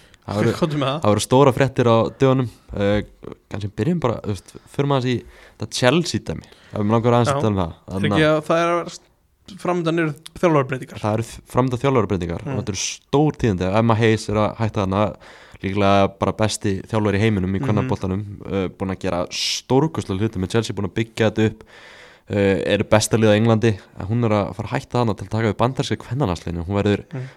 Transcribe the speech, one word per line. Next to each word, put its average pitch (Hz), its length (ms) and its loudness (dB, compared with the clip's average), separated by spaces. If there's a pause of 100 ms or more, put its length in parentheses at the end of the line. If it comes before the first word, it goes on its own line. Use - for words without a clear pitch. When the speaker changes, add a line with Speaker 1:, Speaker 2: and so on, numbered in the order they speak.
(260)
Speaker 1:
Það 101 100 -6
voru 107 200 2
Speaker 2:
<laughs> - 40 -14
Komdu 156 180 -2
með 135 120 0
það. 151 120 -4
Speaker 1:
það 104 100 4
voru 104 100 2
stóra 131 320 6
fréttir 123 320 0
á 117 100 6 (220)
dögunum. 131 300 4 (260)
Eh, 101 280 2 (480)
kannski 101 200 -8
byrjum 156 300 -2
bara, 123 200 0
þú 104 140 -6
veist, - 180 -14 (140)
förum 143 260 -2
aðeins 127 140 0
í 123 100 0 (420)
þetta 110 120 -10
Chelsea 127 500 2
dæmi. - 240 -8 (300)
Ef 101 80 -4
mig 104 100 0
langar 117 220 4
aðeins 120 180 4
að 139 60 -2
Speaker 2:
Já. - 20 -2
Speaker 1:
tala 113 80 0
um 101 80 0
það. 85 160 -2
Speaker 2:
Er - 220 -14
Speaker 1:
Þarna 101 160 -2
Speaker 2:
ekki 151 160 4
að 156 200 2
það 165 160 0
er 170 120 0
að, 170 240 -6 (600)
framöndan 170 400 -2
eru 160 140 0 (260)
þjálfarabreytingar? 135 640 0
Speaker 1:
Það 107 160 0
eru 113 80 -4
þ-, - 140 -16 (100)
framöndan 127 320 0
þjálfarabreytingar 98 640 0
Speaker 2:
Mm. - 80 -6
Speaker 1:
og 104 80 -4
þetta 101 100 -6
eru 92 100 -6
stór - 540 0
tíðindi. 92 300 0 (100)
Emma 113 220 4
Hayes 110 320 2
er 107 80 0
að 104 180 0
hætta 107 300 -2
þarna, 95 160 0 (580)
líklega 98 580 2
bara 98 140 0
besti 101 440 -2 (100)
þjálfari 104 320 0
í - 20 0
heiminum 98 360 0
í - 40 -4
Speaker 2:
Mhm. 139 60 -4
Speaker 1:
kvennaboltanum, 98 560 -2 (240)
eh, 92 220 -4
búin 95 260 -6
að - 60 -10
gera 90 260 -2
stórkostlega 127 960 -2
hluti 110 160 -2
með 92 160 -2
Chelsea, 113 200 -2
búin 98 140 -4
að - 60 -12
byggja 113 360 -2
þetta 107 200 2
upp, - 140 -10 (680)
eh, 98 320 2 (100)
eru 101 120 0
besta 107 340 2
liða 107 160 4
á 104 80 4
Englandi, 113 360 2 (200)
en 90 80 -8
hún 117 180 0
er 107 60 0
að 104 240 0
fara - 140 -8
að 127 100 -6
hætta - 240 -4
þarna 107 160 0
til 98 80 -12
að - 40 -20
taka 110 220 0
við - 60 -6
bandaríska 120 400 -2
kvennalandsliðinu. 90 680 -4
Hún 101 160 -2
verður 101 300 0
Speaker 2:
Mm. 131 240 -10